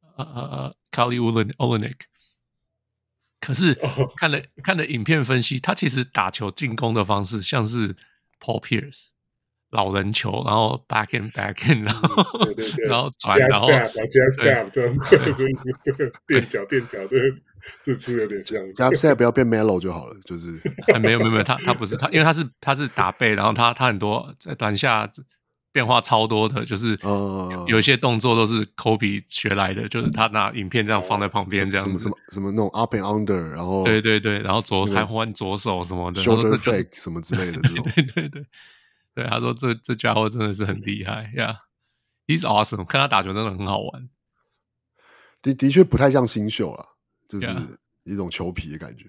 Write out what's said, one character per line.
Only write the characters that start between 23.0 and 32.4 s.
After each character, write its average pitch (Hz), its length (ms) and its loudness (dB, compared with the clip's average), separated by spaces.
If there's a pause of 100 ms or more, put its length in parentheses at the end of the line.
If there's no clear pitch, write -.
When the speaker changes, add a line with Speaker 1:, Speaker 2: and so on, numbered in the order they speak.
Speaker 1:
背， 113 220 2
然 101 100 0
后 110 80 4
他， 117 220 2
他 127 140 0
很 107 100 2
多 113 400 -4
在 156 220 -10
篮 104 180 0
下 110 340 0 (600)
变 123 160 0
化 123 140 6
超 110 260 2
多 110 220 2
的， 127 160 -4
就 113 100 -6
是 107 260 -2
Speaker 3:
嗯。 95 680 -4
Speaker 1:
有 110 120 4
一 - 20 4
些 135 140 4
动 117 240 0
作 120 160 2
都 113 100 4
是 107 200 0 (100)
Kobe 104 500 -2
学 - 300 -4
来 98 180 0
的， 107 140 -6
就 117 140 -4
是 - 100 0
他 110 160 0
拿 104 240 0
影 104 160 -6
片 104 180 0
这 107 60 -2
样 101 100 2
放 101 180 -2
在 101 100 -2
旁 98 180 -2
边 98 220 0
这 98 80 0
样 95 120 -2
子。 95 80 -2
Speaker 3:
什 104 120 -4
么， - 80 -6 (120)
什 - 40 -18
么， - 0 -
什 101 80 -8